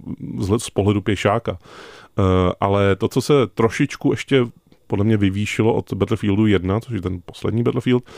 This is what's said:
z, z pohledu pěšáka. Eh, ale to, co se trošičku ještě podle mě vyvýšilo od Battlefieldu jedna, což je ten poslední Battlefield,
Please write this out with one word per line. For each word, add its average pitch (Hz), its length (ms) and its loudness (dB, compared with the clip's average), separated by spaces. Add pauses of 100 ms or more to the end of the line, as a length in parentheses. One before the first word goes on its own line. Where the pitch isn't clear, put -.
(400)
z, 104 240 0
z - 60 -10
pohledu 101 320 0
pěšáka. 101 560 -2 (600)
Eh, - 20 2 (380)
ale 98 360 2
to, 110 120 -2
co 127 140 -2
se 151 120 2 (140)
trošičku - 640 -2
ještě 131 340 0 (420)
podle 101 180 0
mě 110 120 4
vyvýšilo 104 560 0
od - 200 -4
Battlefieldu 101 540 0
jedna, 95 320 2
což 117 140 -10
je 98 80 -6
ten 92 240 -6
poslední 110 380 -4
Battlefield, 127 400 0 (140)